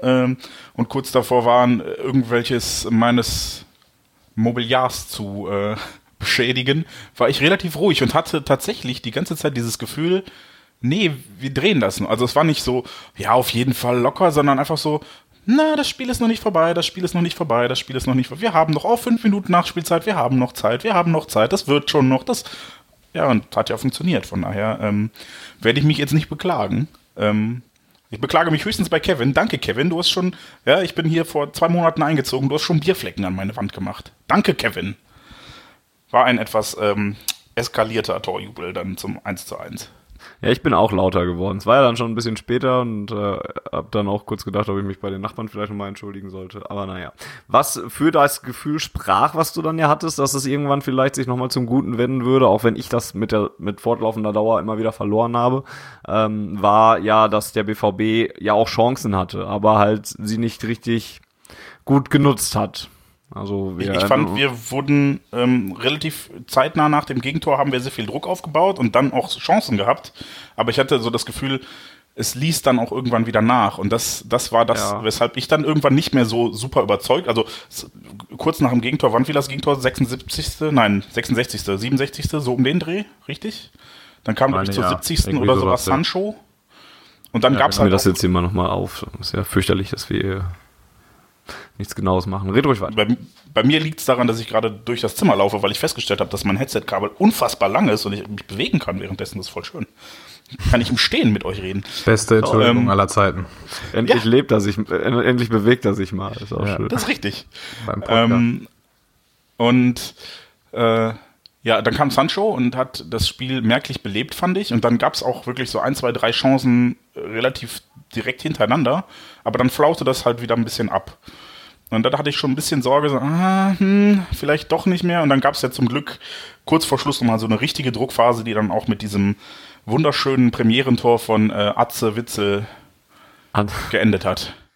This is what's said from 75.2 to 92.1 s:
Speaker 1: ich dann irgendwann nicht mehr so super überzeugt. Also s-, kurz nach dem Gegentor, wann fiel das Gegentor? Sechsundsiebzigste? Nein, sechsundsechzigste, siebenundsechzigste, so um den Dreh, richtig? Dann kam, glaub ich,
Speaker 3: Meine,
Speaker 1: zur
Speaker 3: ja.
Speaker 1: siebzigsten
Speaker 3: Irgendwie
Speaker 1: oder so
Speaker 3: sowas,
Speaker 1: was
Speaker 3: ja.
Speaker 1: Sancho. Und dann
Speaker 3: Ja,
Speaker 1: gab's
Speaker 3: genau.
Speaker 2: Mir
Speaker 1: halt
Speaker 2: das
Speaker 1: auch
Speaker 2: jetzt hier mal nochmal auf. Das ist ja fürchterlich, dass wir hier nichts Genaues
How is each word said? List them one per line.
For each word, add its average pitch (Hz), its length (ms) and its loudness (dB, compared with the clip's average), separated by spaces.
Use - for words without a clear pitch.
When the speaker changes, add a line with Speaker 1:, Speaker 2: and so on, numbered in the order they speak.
Speaker 1:
ich 127 100 -4
dann 151 160 2
irgendwann 143 320 4
nicht 156 180 2
mehr 131 120 4
so 113 280 0
super 123 300 0
überzeugt. 101 460 0
Also 113 160 2
s-, - 180 -14
kurz - 240 -2
nach 131 100 4
dem 123 100 2
Gegentor, 127 320 2
wann 120 120 2
fiel 147 100 -4
das 139 140 0
Gegentor? 139 320 0
Sechsundsiebzigste? 131 920 -2
Nein, 104 380 4
sechsundsechzigste, 113 680 -2
siebenundsechzigste, 135 600 -2
so 127 140 -2
um 127 100 2
den 156 160 2
Dreh, 170 240 -6
richtig? - 420 -10
Dann 110 100 -2
kam, 135 160 2
glaub 95 120 0
ich, 98 60 -2
Speaker 3:
Meine, 98 60 -4
Speaker 1:
zur 92 100 0
Speaker 3:
ja. 90 60 2
Speaker 1:
siebzigsten 98 440 0
Speaker 3:
Irgendwie 127 160 2
Speaker 1:
oder 131 40 6
so - 60 2
Speaker 3:
sowas, 95 140 2
Speaker 1:
was - 120 -2
Speaker 3:
ja. 95 60 0
Speaker 1:
Sancho. 185 440 -2
Und 113 140 0
dann 131 100 6
Speaker 3:
Ja, - 60 2
Speaker 1:
gab's 151 160 4
Speaker 3:
genau. - 80 4
Speaker 2:
Mir 98 60 6
Speaker 1:
halt 95 40 4
Speaker 2:
das 98 80 2
Speaker 1:
auch 98 80 6
Speaker 2:
jetzt 90 100 0
hier 95 80 2
mal 90 140 2
nochmal 90 280 0
auf. 95 360 -6
Das - 100 -10
ist - 60 -8
ja 104 100 -2
fürchterlich, 95 460 0
dass - 200 -8
wir 101 100 -2
hier 95 240 -4
nichts 101 160 -10
Genaues 92 320 0